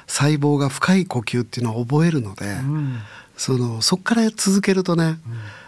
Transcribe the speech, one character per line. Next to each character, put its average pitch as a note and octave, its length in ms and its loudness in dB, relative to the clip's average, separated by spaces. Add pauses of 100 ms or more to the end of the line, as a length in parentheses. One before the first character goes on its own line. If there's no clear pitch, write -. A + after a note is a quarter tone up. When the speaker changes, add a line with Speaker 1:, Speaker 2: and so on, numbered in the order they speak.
Speaker 1:
細 D3 280 2
胞 D3 220 2
が C#3 120 2
深 F#3 260 2
い F#3 100 2
呼 B2 140 -4
吸 A#2+ 220 -2
っ A2+ 40 -2
て - 140 -10
い A#2+ 40 -2
う - 20 0
の A2+ 140 -2
を A#2+ 60 -2
覚 D3 200 2
え E3+ 60 2
る D3 100 0
の G2+ 140 -8
で、 - 100 -10
Speaker 2:
う G2+ 40 -6
ん。 C3+ 500 -4 (380)
Speaker 1:
そ C3 200 0
の、 A#2 240 -2
そ F#3 160 2
っ - 40 -2
か - 140 2
ら A3+ 140 4
続 G3+ 320 2
け G3 120 2
る F#3 100 2
と F3 120 2
ね、 D#3+ 240 2 (480)